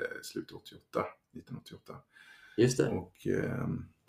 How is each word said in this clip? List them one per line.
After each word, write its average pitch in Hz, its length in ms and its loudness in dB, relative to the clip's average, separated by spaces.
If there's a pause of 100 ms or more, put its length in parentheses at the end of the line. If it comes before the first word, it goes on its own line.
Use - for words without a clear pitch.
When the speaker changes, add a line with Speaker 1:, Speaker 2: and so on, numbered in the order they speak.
Speaker 1:
eh, - 200 -4
slutet - 300 -8
åttioåtta, - 540 -4 (280)
nittonhundraåttioåtta. - 600 -14 (640)
Speaker 2:
Just 131 200 6
det. - 120 6
Speaker 1:
Och, - 380 -4
ehm, 95 580 0 (240)